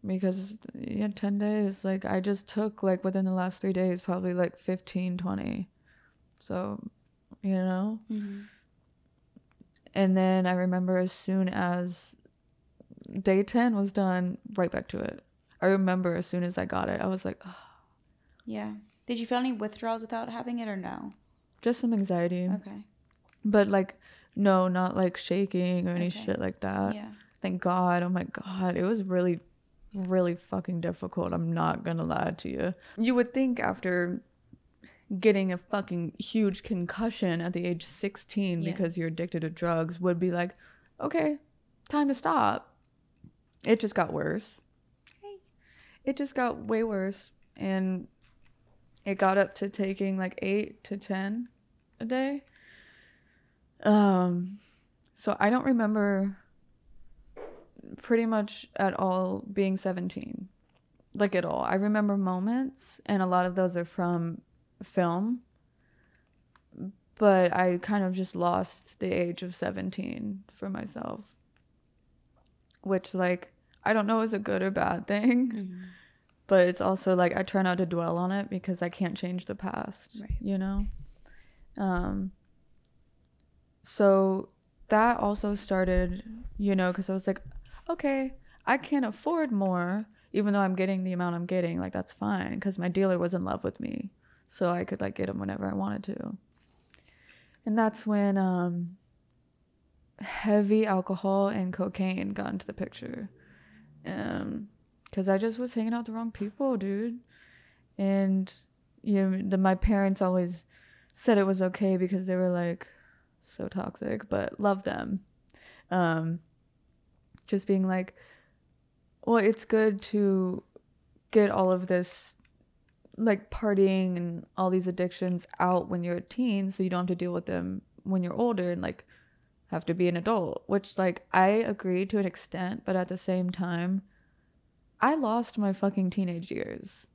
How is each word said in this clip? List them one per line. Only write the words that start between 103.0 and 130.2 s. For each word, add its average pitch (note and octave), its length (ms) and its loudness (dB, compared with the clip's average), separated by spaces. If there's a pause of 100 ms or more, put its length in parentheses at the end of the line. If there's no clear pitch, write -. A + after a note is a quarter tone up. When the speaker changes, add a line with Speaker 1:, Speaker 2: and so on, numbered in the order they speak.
Speaker 1:
Um, - 640 -6 (460)
'Cause F#3+ 160 -2
I G3 80 4
just A3+ 200 -2
was B3 180 -4
hanging A3+ 180 0
out A#3+ 60 -2
with A3+ 80 -8
the A3+ 40 -10
wrong A3+ 200 -6
people, A#3+ 440 -2
dude. G#3 440 -2 (800)
And, G3 560 2 (480)
you G3+ 200 4
know, F#3+ 260 2
the, F#3+ 100 2
my F#3+ 180 6
parents G3 460 4
always F3+ 440 0 (480)
said A3+ 240 4
it G3 80 6
was F#3+ 160 2
okay F#3 340 2
because F#3 300 0
they F#3 100 0
were, F#3 140 2
like, F3 380 -2 (540)
so - 260 -10
toxic, - 600 -6
but - 320 -2
love G3 240 2
them. - 400 -4 (680)
Um, E3 480 0 (1080)
just G3 220 -2
being F#3+ 200 2
like, F#3 280 -2 (1080)
"Well, A#3 120 4
it's A3 260 4
good A3 380 2
to F#3+ 600 0 (680)
get G#3 220 6
all F#3 200 4
of F#3 160 0
this, - 480 -2 (800)
like, G#3 360 0
partying F#3+ 640 4
and F3 280 -6 (120)
all F#3 140 2
these F#3 160 2
addictions F3+ 580 -2 (140)
out F3+ 280 4
when F3 160 -2
you're F3 140 -2
a F3+ 40 -6
teen G3 500 -2
so F#3+ 100 -4
you F#3 80 2
don't F3+ 120 0
have F3+ 160 0
to F3 60 -4
deal F3 100 -2
with F3 120 -4
them - 380 -4 (200)
when F#3+ 200 0
you're F3 100 -4
older G3+ 380 0
and, F3+ 100 -4
like, - 240 -6 (640)
have - 180 -4
to E3+ 80 0
be F3 140 2
an F3 100 2
adult," F3+ 480 -2